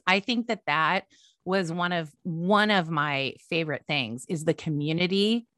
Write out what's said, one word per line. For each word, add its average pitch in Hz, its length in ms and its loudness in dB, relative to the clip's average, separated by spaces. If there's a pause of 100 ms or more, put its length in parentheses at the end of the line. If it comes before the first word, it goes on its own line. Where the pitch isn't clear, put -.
I 190 140 4
think 233 260 -2
that 214 180 -4
that 156 380 2 (400)
was 180 300 0
one 175 180 -2
of, 165 180 -4 (140)
one 190 480 2
of 175 180 2
my 143 460 0 (140)
favorite 160 360 -2
things 127 440 -4
is 156 160 -4
the 160 80 2
community 175 920 0 (120)